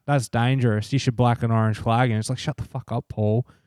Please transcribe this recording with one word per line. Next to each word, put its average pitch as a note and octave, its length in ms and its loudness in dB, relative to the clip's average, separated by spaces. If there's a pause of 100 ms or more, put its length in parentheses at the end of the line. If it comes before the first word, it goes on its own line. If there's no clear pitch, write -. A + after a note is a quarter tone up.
That's C#3+ 240 0
dangerous. A#2 600 0
You C#3 80 0
should A#2 180 0
black A#2+ 260 2
and A#2 100 0
orange A2 240 2
flag." A#2 340 0
And A2 80 0
it's A2 120 -4
like, C3 80 -4
"Shut - 180 -6
the - 80 -8
fuck - 260 -12
up, - 200 -4
Paul. G#2+ 360 0 (200)